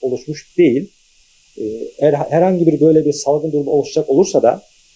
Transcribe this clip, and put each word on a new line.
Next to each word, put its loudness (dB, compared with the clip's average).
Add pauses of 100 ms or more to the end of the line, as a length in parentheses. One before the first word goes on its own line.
oluşmuş -8
değil. 2 (680)
E, -10 (360)
her-, 0
herhangi 2
bir 2
böyle 4
bir 2
salgın -2
durumu -4
oluşacak -2
olursa 2
da 0 (340)